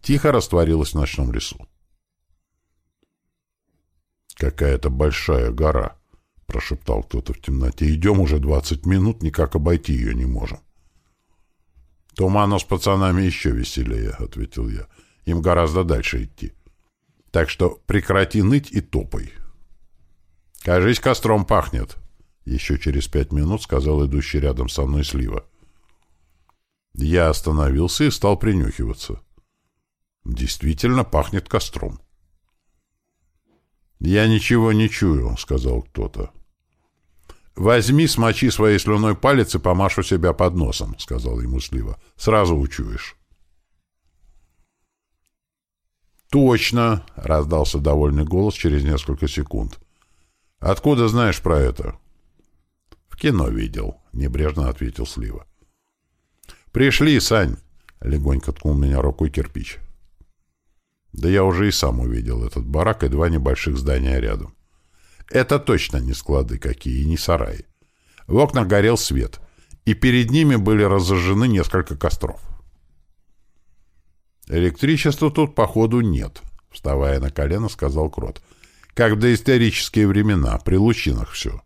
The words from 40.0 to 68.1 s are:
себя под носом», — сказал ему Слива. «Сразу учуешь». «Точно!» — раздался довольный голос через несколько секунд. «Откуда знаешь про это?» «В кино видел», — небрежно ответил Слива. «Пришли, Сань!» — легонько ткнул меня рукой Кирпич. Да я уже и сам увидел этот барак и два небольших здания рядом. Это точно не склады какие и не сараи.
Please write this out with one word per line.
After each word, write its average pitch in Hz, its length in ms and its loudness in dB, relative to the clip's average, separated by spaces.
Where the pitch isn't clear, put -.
себя 87 320 2
под 90 200 2
носом», — 57 440 -4
сказал 58 420 -6
ему 62 200 -4
Слива. - 380 -8
«Сразу 101 400 2
учуешь». 62 600 -6
«Точно!» — 120 760 2
раздался 76 600 0
довольный 73 460 2
голос 92 300 0
через 73 300 0
несколько 71 440 -2
секунд. 71 500 -6
«Откуда 117 500 2
знаешь 110 320 2
про 80 180 2
это?» - 400 -2
«В - 80 -18
кино 98 320 0
видел», — 55 540 -6
небрежно 69 560 -2
ответил 60 380 -6
Слива. 50 400 -10
«Пришли, 139 480 4
Сань!» — - 360 2
легонько 69 500 0
ткнул 73 220 -2
меня 69 260 2
рукой 71 300 0
Кирпич. - 480 -8
Да 85 140 0
я 98 140 6
уже 95 240 2
и - 20 2
сам 60 300 0
увидел 58 440 -4
этот 58 220 -6
барак 82 360 0
и 69 60 0
два 78 220 0
небольших 69 480 -2
здания 65 420 -2
рядом. 52 340 -6
Это 131 280 2
точно - 380 0
не 64 160 -2
склады 60 460 -2
какие 64 440 -4
и 71 40 0
не 80 100 0
сараи. - 480 -2